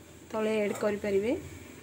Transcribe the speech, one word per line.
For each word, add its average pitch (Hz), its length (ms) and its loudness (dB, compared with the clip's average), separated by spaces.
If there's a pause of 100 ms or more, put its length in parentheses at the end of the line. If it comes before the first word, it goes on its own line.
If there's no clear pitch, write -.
(260)
ତଳେ 220 300 0
ଆଡ୍ 208 200 2
କରିପାରିବେ। 208 600 2 (460)